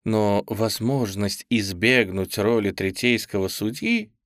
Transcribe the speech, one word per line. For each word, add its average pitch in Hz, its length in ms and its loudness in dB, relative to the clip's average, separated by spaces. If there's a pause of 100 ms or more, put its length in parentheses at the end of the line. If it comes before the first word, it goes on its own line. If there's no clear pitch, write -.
Но 107 420 2
возможность 110 1040 -2
избегнуть 98 880 2
роли 107 320 2
третейского 95 800 0
судьи 214 640 -4 (140)